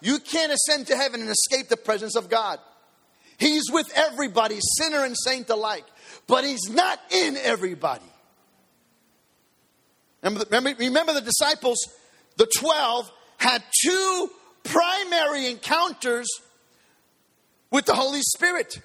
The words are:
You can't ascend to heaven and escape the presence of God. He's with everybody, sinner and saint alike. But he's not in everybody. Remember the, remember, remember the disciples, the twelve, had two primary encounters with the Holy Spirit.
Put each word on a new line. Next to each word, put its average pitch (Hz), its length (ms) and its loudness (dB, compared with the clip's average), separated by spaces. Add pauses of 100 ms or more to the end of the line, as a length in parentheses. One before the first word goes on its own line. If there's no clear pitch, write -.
You 254 180 0
can't 311 320 -2
ascend 285 360 0
to 277 80 2
heaven 247 260 -2
and 220 80 -8
escape 262 380 0
the 233 100 2
presence 214 380 -2
of 196 140 -2
God. 208 300 0 (760)
He's 294 320 0
with 311 260 0
everybody, 233 640 0 (180)
sinner 302 260 0
and 247 140 -4
saint 254 320 -4
alike. 214 360 -2 (400)
But 254 200 2
he's 226 240 -4
not 349 300 2 (120)
in 339 260 2
everybody. 180 680 -2 (2250)
Remember 208 240 -2
the, 208 100 -2
remember, 254 240 0
remember 302 340 2
the 285 80 0
disciples, 247 560 0 (600)
the 226 200 4
twelve, 254 540 0 (260)
had 247 240 2 (220)
two 370 460 0 (340)
primary 339 840 0
encounters 247 800 0 (1400)
with 269 140 4
the - 100 4
Holy 269 260 0
Spirit. 349 640 -2